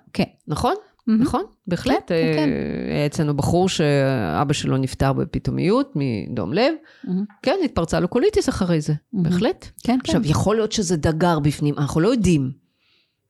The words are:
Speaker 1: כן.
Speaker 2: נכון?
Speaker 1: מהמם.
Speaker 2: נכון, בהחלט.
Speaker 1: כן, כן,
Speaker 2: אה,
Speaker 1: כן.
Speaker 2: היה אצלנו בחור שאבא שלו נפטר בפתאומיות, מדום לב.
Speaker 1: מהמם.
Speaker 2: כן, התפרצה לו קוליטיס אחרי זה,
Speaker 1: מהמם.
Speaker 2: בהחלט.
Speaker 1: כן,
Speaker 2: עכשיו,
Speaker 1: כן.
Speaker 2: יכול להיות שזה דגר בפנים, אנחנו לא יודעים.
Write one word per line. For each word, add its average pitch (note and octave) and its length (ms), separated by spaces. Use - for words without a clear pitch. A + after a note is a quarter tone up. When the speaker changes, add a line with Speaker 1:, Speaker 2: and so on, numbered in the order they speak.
Speaker 1:
כן. F#3+ 120
Speaker 2:
נכון? A#3+ 260
Speaker 1:
מהמם. A3 160
Speaker 2:
נכון, D#4+ 200
בהחלט. F#3 420
Speaker 1:
כן, F3+ 60
כן, D3+ 40
Speaker 2:
אה, D#4 60
Speaker 1:
כן. D3 60
Speaker 2:
היה D3 120
אצלנו D3 300
בחור F3 320
שאבא C3+ 840
שלו C#3 240
נפטר C3+ 360
בפתאומיות, C#3+ 840
מדום A2+ 560
לב. B3 200
Speaker 1:
מהמם. F#3 200
Speaker 2:
כן, C4 220
התפרצה E3+ 360
לו F3 80
קוליטיס F#4 400
אחרי E3+ 320
זה, D3+ 140
Speaker 1:
מהמם. F#3 180
Speaker 2:
בהחלט. G3+ 380
Speaker 1:
כן, B3 200
Speaker 2:
עכשיו, D#4+ 200
Speaker 1:
כן. D3 60
Speaker 2:
יכול G3 260
להיות A3 160
שזה F3+ 240
דגר D#3 420
בפנים, D3 400
אנחנו D3 220
לא F3+ 80
יודעים. F3 420